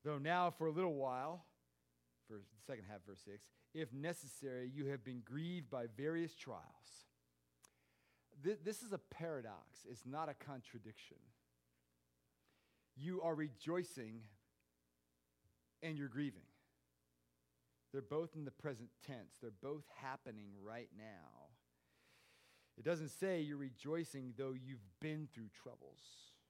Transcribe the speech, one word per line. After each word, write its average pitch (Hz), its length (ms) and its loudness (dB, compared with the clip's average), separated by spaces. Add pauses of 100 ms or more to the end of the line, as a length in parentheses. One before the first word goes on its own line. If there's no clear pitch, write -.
Though 147 160 4
now 170 320 8
for 160 160 2
a 156 60 6
little 170 220 6
while," 139 520 2 (800)
for 110 120 -8
the 101 240 -16
second 113 240 -4
half, 101 160 -8
verse 98 180 -10
six, 101 260 -12 (280)
"if 156 180 0
necessary, 135 760 -2
you 139 180 0
have 135 180 0
been 123 160 -4
grieved 151 480 -2
by 123 180 2
various 156 480 2
trials." - 720 -10 (1400)
Th-, 202 200 6
this 208 200 0
is 226 100 -2
a 185 60 2
paradox. 120 840 -4
It's - 220 -8
not 151 220 2
a 143 60 -2
contradiction. 120 840 -10 (1800)
You 180 260 0
are 165 120 6
rejoicing 139 920 2 (1500)
and 160 160 0
you're 143 100 0
grieving. 120 380 0 (1500)
They're 139 100 2
both 156 320 2
in 156 100 -2
the 135 60 -2
present 123 400 -4 (120)
tense. 123 360 -8
They're 117 120 -6
both 139 380 -4
happening 120 640 -6 (120)
right 113 340 -6
now. 78 540 -14 (1300)
It 113 80 -10
doesn't 156 240 4
say 185 340 2
you're 143 160 0
rejoicing 139 800 -2
though 135 160 0
you've 127 480 -8
been 156 260 0
through 113 220 -8
troubles. - 840 -14 (160)